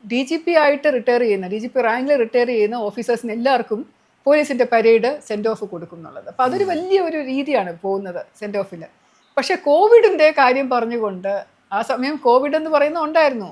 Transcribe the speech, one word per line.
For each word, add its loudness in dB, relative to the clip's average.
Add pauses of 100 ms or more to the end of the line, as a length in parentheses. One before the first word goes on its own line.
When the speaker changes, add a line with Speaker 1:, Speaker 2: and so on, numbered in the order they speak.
Speaker 1:
ഡി -2
ജി -4
പി -2
ആയിട്ട് 2
റിട്ടയർ 0
ചെയ്യുന്ന, 0
ഡി -6
ജി -8
പി -2
റാങ്കിൽ 0
റിട്ടയർ 0
ചെയ്യുന്ന 0
ഓഫീസേഴ്സിന് -4
എല്ലാവർക്കും -2 (440)
പോലീസിൻ്റെ 2
പരേഡ് 2
സെൻഡ് -4
ഓഫ് -6
കൊടുക്കും -14
എന്നുള്ളത്. -18
അപ്പൊ -4
അതൊരു 0
Speaker 2:
ഉം. 0
Speaker 1:
വലിയ 0
ഒരു -4
രീതിയാണ് -2
പോകുന്നത് -6 (140)
സെൻഡ് -8
ഓഫിൽ. -8 (560)
പക്ഷേ -2
കോവിഡിൻ്റെ 6
കാര്യം 2
പറഞ്ഞുകൊണ്ട്, -4 (400)
ആ -2
സമയം -4
കോവിഡ് 2
എന്ന് -4
പറയുന്നത് 0
ഉണ്ടായിരുന്നു, 0